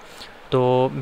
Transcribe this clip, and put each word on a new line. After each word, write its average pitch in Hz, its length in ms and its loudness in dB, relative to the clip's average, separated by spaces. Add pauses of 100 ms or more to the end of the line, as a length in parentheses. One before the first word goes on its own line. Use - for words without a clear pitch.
(520)
तो 127 400 2 (100)